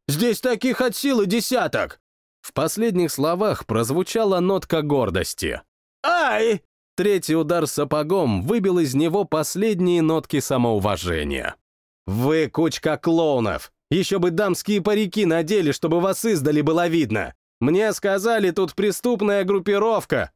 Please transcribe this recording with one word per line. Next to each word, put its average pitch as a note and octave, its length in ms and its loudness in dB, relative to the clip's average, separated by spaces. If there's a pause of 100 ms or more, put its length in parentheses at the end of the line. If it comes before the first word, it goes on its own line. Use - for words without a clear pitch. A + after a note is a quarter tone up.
Здесь F#3+ 320 0
таких B3 400 0
от B3+ 160 0
силы B3 300 0
десяток!» F3+ 760 -2 (400)
В - 120 -20
последних F3 600 0
словах E3+ 540 -2
прозвучала F3 720 0
нотка F3+ 420 0
гордости. F#2+ 800 -2 (400)
«Ай!» A#3 600 0 (340)
Третий F#3 400 2
удар D#3+ 300 2
сапогом D3 760 0
выбил F#3 360 0
из C#3 160 0
него E3 300 2
последние F3 800 0
нотки D#3 380 0
самоуважения. F2+ 1160 -2 (500)
«Вы C3 420 0
кучка D#3 480 -2
клоунов! C#3+ 760 0 (180)
Ещё F#3+ 280 0
бы F3+ 120 2
дамские G3 520 0
парики G#3 420 0
надели, E3 480 2
чтобы E3+ 280 0
вас F#3+ 240 -2
издали D3+ 360 2
было D#3+ 280 2
видно! A2 460 -2 (260)
Мне F#3 320 2
сказали, G3 580 0
тут F3+ 240 -2
преступная G3+ 680 0
группировка, G3 920 0